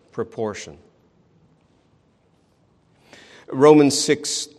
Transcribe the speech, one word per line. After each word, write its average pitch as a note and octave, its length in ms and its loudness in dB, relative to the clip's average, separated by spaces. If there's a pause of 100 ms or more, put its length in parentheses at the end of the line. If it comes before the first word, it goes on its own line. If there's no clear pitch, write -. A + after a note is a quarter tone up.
(120)
proportion. G#2+ 640 -12 (2750)
Romans C#3+ 520 4
six, - 500 -6 (100)